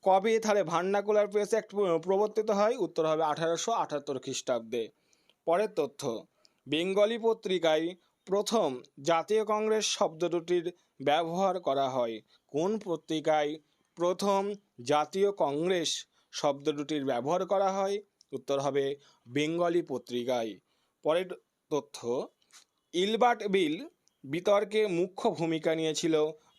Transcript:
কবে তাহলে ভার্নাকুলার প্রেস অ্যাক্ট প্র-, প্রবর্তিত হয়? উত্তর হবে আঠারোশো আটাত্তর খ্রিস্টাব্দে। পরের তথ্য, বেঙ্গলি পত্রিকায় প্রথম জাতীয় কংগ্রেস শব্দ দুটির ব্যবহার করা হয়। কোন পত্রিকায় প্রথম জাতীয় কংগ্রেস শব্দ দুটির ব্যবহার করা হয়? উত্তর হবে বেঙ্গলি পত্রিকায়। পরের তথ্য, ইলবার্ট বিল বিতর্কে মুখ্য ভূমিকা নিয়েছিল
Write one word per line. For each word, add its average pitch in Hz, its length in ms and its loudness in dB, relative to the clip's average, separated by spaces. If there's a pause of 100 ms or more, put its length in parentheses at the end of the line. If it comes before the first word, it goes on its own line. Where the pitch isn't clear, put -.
কবে 196 380 4
তাহলে 208 240 2
ভার্নাকুলার 202 640 2
প্রেস 202 220 -2
অ্যাক্ট 214 220 -2
প্র-, 190 280 2
প্রবর্তিত 208 500 0
হয়? 214 280 2
উত্তর 165 300 -2
হবে 156 160 0
আঠারোশো 165 480 -2
আটাত্তর 151 480 -4
খ্রিস্টাব্দে। 117 680 -4 (560)
পরের 190 300 2
তথ্য, 131 500 -4 (440)
বেঙ্গলি 190 480 2
পত্রিকায় 185 800 0 (300)
প্রথম 190 560 0 (200)
জাতীয় 165 440 2
কংগ্রেস 214 400 0
শব্দ 165 440 0
দুটির 170 440 -2 (280)
ব্যবহার 170 580 2
করা 139 300 0
হয়। 120 320 -2 (260)
কোন 185 360 0
পত্রিকায় 156 720 -2 (400)
প্রথম 196 580 0 (300)
জাতীয় 151 540 2
কংগ্রেস 165 680 -2 (260)
শব্দ 143 400 -2
দুটির 147 340 -4
ব্যবহার 143 420 0
করা 190 240 2
হয়? 196 300 -2 (300)
উত্তর 139 280 -2
হবে 139 360 0 (320)
বেঙ্গলি 165 540 0
পত্রিকায়। 120 720 -4 (480)
পরের 170 220 0 (440)
তথ্য, 139 580 -4 (680)
ইলবার্ট 214 540 2
বিল 190 400 0 (360)
বিতর্কে 202 640 2
মুখ্য 190 440 0
ভূমিকা 160 440 0
নিয়েছিল 156 560 0 (280)